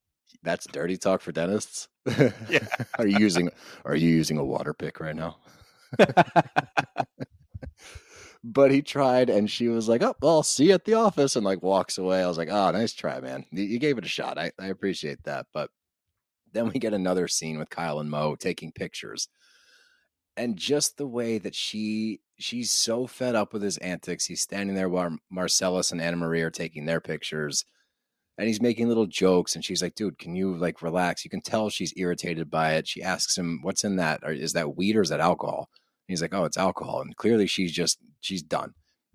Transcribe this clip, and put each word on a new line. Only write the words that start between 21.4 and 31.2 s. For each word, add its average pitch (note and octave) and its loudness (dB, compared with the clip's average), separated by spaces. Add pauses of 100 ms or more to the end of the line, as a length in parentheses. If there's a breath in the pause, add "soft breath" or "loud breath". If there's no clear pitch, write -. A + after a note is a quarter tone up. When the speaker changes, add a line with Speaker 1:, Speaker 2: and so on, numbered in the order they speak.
Speaker 1:
she, G#2+ -4 (180)
she's A#2+ -6
so A#2+ 0
fed B2 -4
up G#2+ 0
with G#2 -4
his G2 -2
antics. F2+ -6
He's F2 -6
standing G2 -4
there F#2 0
while F2 -2 (140)
Marcellus F2+ 0
and F2 -6
Anna E2+ -2
Marie E2 0
are E2 -2
taking D#2+ -8
their E2 -2
pictures. D2+ -4 (720)
And G#2+ 0
he's G#2+ 0
making A#2 2
little A2+ 4
jokes. F2+ 2
And E2 -10
she's F2+ -4
like, F2 -4
"Dude, G2+ -6
can E2+ -10
you, F#2+ -2
like, E2+ -4
relax?" F2 -2